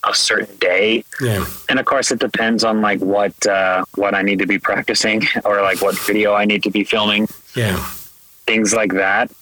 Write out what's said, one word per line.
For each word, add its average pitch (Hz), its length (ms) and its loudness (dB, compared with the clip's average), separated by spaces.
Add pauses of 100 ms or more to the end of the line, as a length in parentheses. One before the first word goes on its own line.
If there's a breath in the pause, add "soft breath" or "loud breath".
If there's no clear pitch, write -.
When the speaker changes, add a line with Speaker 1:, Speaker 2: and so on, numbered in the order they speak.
Speaker 1:
a 104 120 0
certain - 420 -2
day. 101 480 2 (160)
Speaker 2:
Yeah. 107 240 -2 (240)
Speaker 1:
And 131 100 0
of 127 60 -4
course, 131 260 0
it 123 80 -2
depends 113 440 0
on, 107 180 2
like, 104 180 0
what, 98 460 0
uh, 95 480 2
what 101 220 0
I 98 80 0
need 98 160 0
to 95 80 0
be 98 100 0
practicing 107 640 -2 (140)
<laughs> 113 100 -4
or, 101 160 2
like, 95 200 2
what 95 180 2
video 104 340 2
I 104 120 2
need 104 180 0
to 104 80 -2
be 101 120 0
filming. 107 440 0 (280)
Speaker 2:
Yeah. 107 220 0 (720)
Speaker 1:
Things 110 260 0
like 107 200 0
that. 98 360 2 (120)